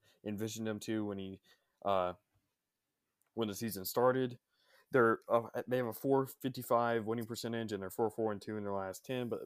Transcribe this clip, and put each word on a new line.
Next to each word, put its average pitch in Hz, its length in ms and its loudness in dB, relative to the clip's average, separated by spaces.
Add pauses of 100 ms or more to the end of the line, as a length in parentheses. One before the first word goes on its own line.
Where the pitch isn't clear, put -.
(260)
envisioned 107 400 -4
him 107 140 -2
to 110 240 -2
when 101 140 -4
he, 95 200 -8 (460)
uh, 92 300 2 (1200)
when 110 140 -2
the 101 60 -6
season 98 300 -6
started. 127 540 2 (540)
They're, 113 280 8 (100)
uh, 117 120 6 (260)
they 127 80 0
have 123 100 0
a 110 60 -4
four 135 340 2 (160)
fifty-five 120 640 2
winning 113 220 -2
percentage, 113 440 -4
and 98 120 -4
they're 92 80 -6
four 110 200 0
four 110 220 -2
and 101 80 -6
two 107 160 -6
in 104 80 -4
their 101 80 -4
last 95 320 -4
ten. 127 240 -4
But, 107 180 -4